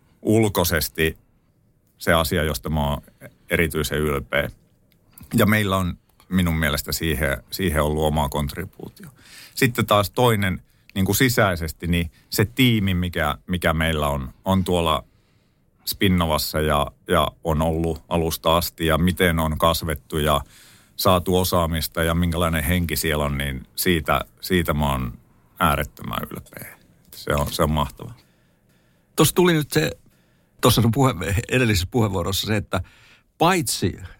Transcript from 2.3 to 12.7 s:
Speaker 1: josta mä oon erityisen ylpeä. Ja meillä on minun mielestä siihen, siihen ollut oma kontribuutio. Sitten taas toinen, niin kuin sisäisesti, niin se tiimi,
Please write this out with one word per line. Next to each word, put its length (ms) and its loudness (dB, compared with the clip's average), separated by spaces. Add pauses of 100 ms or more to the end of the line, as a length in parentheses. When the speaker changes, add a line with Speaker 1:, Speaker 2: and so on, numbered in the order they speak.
Speaker 1:
josta 260 -4
mä 200 0
oon 120 -4 (480)
erityisen 500 -2
ylpeä. 500 -2 (840)
Ja 120 4
meillä 320 2
on 200 -2 (320)
minun 260 2
mielestä 360 -2
siihen, 460 -2 (140)
siihen 320 0
ollut 200 0
oma 260 0
kontribuutio. 800 -8 (460)
Sitten 300 0
taas 240 2
toinen, 520 0 (340)
niin 100 2
kuin 100 0
sisäisesti, 720 0
niin 240 0 (180)
se 160 0
tiimi, 480 2